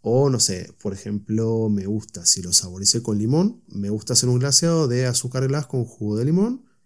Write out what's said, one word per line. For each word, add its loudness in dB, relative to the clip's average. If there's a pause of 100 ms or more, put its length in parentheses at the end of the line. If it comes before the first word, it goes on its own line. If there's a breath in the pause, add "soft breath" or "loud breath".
o, 4
no 0
sé, -2
por -4
ejemplo, -2
me 0
gusta, -6
si 2
lo -4
saboricé 0
con 0
limón, 2
me -6
gusta -4
hacer 2
un 4
glaseado 2
de 0
azúcar -2
glass -2
con -2
jugo -4
de 0
limón 0 (220 soft breath)